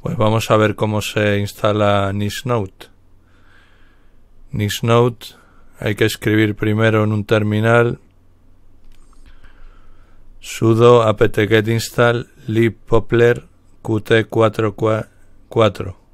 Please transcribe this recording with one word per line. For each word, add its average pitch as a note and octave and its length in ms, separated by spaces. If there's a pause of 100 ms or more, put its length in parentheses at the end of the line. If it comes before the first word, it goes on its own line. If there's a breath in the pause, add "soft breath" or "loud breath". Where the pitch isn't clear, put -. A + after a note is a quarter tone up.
Pues - 140
vamos G#2+ 340
a A2+ 60
ver G#2+ 180
cómo G#2+ 260
se G#2 380
instala G2+ 760
Nixnote. G#2 760 (1600 soft breath)
Nixnote A#2 760 (520 soft breath)
hay G#2+ 160
que A2 120
escribir G#2+ 500
primero G#2+ 480
en G#2+ 80
un G#2 120
terminal A2 760 (2500 soft breath)
sudo A#2 640
apt-get G#2+ 640
install A#2+ 640 (160)
libpoppler A#2 960 (340)
Q A2 200
T A2 240
cuatro A2 500
cuatro. A2 1200 (180)